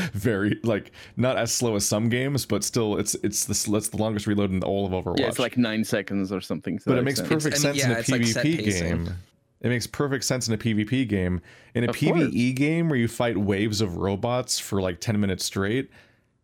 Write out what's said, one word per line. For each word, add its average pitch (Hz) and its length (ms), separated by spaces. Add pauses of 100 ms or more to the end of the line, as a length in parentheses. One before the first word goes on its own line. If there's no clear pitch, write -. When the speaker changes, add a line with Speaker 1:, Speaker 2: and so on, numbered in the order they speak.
Speaker 1:
<laughs> 170 120
Very, 101 500
like, 107 280 (260)
not 120 200
as 113 140
slow 117 240
as 101 120
some 110 220
games, 127 360
but 104 180
still, 107 340
it's, 101 180
it's - 300
the 107 60
s-, - 140
that's 107 240
the 101 80
longest 107 280
reload 101 260
in 92 120
all 98 220
of 92 60
Overwatch. 90 280
Speaker 2:
Yeah, 135 80
it's, - 120
like, 120 180
nine 110 260
seconds 101 480
or 95 100
something - 380
to - 60
Speaker 1:
But 135 80
it - 40
Speaker 2:
that 123 60
Speaker 1:
makes 135 160
Speaker 2:
extent. - 100 (120)
Speaker 1:
perfect 147 140
Speaker 3:
It's, 143 100
and 143 100
Speaker 1:
sense 139 100
in 127 60
Speaker 3:
yeah, 117 60
Speaker 1:
a - 20
Speaker 3:
it's, 117 100
like, 120 160
set 117 180
Speaker 1:
P 151 80
V 170 60
P 104 80
Speaker 3:
pacing. 85 400
Speaker 1:
game. 90 80 (480)
It 117 80
makes 120 180
perfect 139 380
sense 127 220
in 113 60
a 107 40
P 113 160
V 107 100
P 127 220
game. 92 340 (360)
In 117 80
a 120 60
Speaker 2:
Of 117 100
course. 160 200
Speaker 1:
P 151 120
V 123 180
E 131 40
game 160 360
where 143 80
you 117 100
fight 117 300
waves 104 440
of 87 160
robots 101 600
for, - 240
like, 92 180
ten 104 200
minutes 98 260
straight, 104 460 (520)